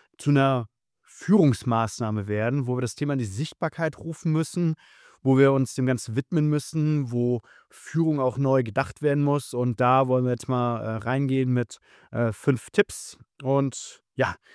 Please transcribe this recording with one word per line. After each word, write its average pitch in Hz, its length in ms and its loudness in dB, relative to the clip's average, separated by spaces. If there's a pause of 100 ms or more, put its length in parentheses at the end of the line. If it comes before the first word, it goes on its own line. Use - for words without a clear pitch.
(180)
zu - 120 -2
einer 135 360 2 (340)
Führungsmaßnahme 113 1300 0
werden, 117 380 0
wo 123 100 -2
wir 127 60 -2
das 120 120 -4
Thema 143 200 -4
in 139 40 -2
die 123 60 -2
Sichtbarkeit 151 720 -6
rufen 160 340 -6
müssen, 160 420 0 (480)
wo 131 160 4
wir 139 140 6
uns 135 220 0
dem 127 120 -2
Ganzen 120 300 -2
widmen 151 320 0
müssen, 151 640 -2
wo 120 300 0 (300)
Führung 156 500 -2
auch 127 180 0
neu 135 240 2
gedacht 117 400 -4
werden 147 220 2
muss. 143 300 -2
Und 123 260 -2
da 127 280 4
wollen 127 160 2
wir 123 80 0
jetzt - 160 -8
mal, 120 340 -2
äh, 110 140 -4
reingehen 131 560 -2
mit, 123 260 -2 (320)
äh, 117 220 -2
fünf - 380 -2
Tipps. - 480 -2 (240)
Und 135 600 -2 (120)
ja, 104 200 -2 (200)